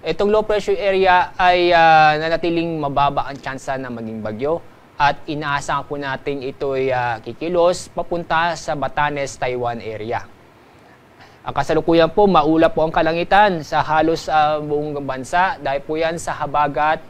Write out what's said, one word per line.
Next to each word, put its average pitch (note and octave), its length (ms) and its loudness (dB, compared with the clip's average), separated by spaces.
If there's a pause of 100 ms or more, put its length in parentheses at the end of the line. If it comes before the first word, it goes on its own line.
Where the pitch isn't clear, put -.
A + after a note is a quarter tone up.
Itong F3+ 260 0
low G#3+ 140 4
pressure G#3 340 -2
area F#3+ 600 2
ay, F3+ 320 4
ah, D#3+ 480 6
nanatiling E3 560 -2
mababa C#3+ 520 0
ang C3+ 120 -12
tsansa C3+ 400 -8
na C3 80 -10
maging A#2 320 -10
bagyo A#2 400 -4 (340)
at C#3+ 320 0
inaasahan C#3+ 640 -4
po D3 80 -6
natin C#3 460 -6
ito'y, C3+ 480 -4
ah, B2 320 -2
kikilos E3+ 640 -2
papunta E3+ 640 -2
sa D#3 240 -6
Batanes, C#3+ 640 -4
Taiwan A#2+ 400 -4
area. G#2+ 480 -8 (1160)
Ang C3 80 -10
kasalukuyan D#3 600 2
po, G#3 100 4
maulap D#3+ 540 4
po D#3 80 2
ang D#3+ 80 -4
kalangitan E3+ 720 2
sa D3+ 160 0
halos, D#3 480 0
ah, D3+ 320 2
buong D3 400 -4
bansa C#3 600 -2
dahil C#3 200 -4
po D#3 160 -6
yan E3 240 -2
sa D3+ 140 -6
habagat D3 760 -2